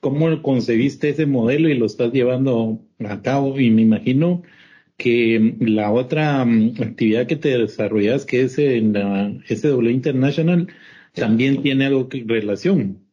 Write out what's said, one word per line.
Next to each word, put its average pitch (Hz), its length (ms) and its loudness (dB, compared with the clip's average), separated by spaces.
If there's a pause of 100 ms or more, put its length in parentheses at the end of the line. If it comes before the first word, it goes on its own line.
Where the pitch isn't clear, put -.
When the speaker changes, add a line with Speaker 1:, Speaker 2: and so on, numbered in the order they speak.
Speaker 1:
cómo 156 420 0
concebiste 131 680 0
ese 147 160 -2
modelo 139 460 2
y 143 40 0
lo 117 120 0
estás 120 260 -2
llevando 123 760 0 (160)
a 104 200 -8
cabo. 135 360 -2
Y 123 120 4
me 110 100 4
imagino 135 640 2 (560)
que 117 600 2
la 107 320 0
otra, 135 540 0
mm, 117 380 2
actividad 113 440 0
que 160 100 -2
te 143 200 0
desarrollas, 107 720 -2
que 127 160 0
es 131 160 -2
en 120 340 2
la 101 400 -2 (160)
S 110 180 -2
W 120 240 2
International, 143 760 0 (480)
Speaker 2:
Sí. - 80 -6
Speaker 1:
también 131 400 0
tiene 135 240 0
algo 131 240 0
que 131 160 -8
relación. 107 880 -2